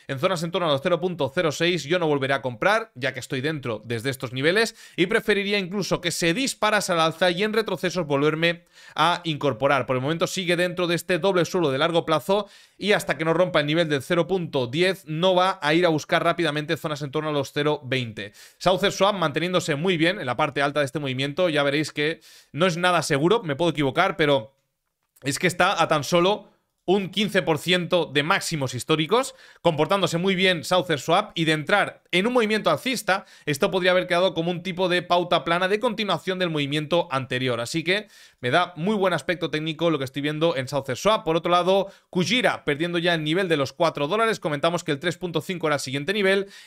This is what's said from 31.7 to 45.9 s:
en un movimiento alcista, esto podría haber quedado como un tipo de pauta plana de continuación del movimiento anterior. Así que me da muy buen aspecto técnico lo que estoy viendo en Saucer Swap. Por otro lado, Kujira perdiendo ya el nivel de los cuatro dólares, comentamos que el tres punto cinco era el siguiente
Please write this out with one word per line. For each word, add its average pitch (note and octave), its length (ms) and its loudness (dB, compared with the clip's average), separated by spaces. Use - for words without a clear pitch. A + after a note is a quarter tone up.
en F#3 160 2
un B3 80 0
movimiento G#3+ 340 2
alcista, G3 560 -2
esto D3+ 240 0
podría F3+ 220 2
haber F3+ 140 2
quedado F3 280 2
como E3+ 160 -2
un F3 120 -4
tipo F#3 280 -2
de F3 100 2
pauta F3 440 0
plana F3 220 0
de G#3 140 0
continuación G3+ 580 -2
del F3+ 120 0
movimiento D3+ 600 0
anterior. B2+ 520 -2
Así D3+ 220 -4
que G#3 240 -2
me B2 100 -2
da E3+ 260 2
muy F3+ 180 0
buen F#3+ 200 2
aspecto E3 360 -4
técnico D#3 380 -2
lo D#3 100 2
que C3+ 60 -4
estoy C3 160 -8
viendo D3+ 360 0
en C3 120 -6
Saucer C3+ 300 -4
Swap. G#3 260 2
Por D#3+ 120 2
otro E3+ 140 -2
lado, F3+ 400 2
Kujira F3+ 560 0
perdiendo F3 320 -2
ya E3+ 160 0
el D#3 100 -2
nivel F3 240 0
de E3 80 2
los C#3 160 -2
cuatro D3+ 340 0
dólares, A3 320 0
comentamos E3 460 -2
que D#3 80 -2
el C#3 80 -4
tres F3 160 -4
punto E3 240 -4
cinco E3 280 -4
era D3 80 0
el C3+ 40 -2
siguiente C#3+ 320 -6